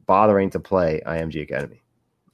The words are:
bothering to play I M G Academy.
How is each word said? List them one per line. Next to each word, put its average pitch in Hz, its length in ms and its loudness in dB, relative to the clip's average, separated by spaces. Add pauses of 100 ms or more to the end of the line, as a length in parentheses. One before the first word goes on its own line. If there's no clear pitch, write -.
bothering 98 440 4
to 92 80 -6
play 85 480 -2
I 80 120 -6
M 80 120 -6
G 76 100 -8
Academy. 71 400 -8 (540)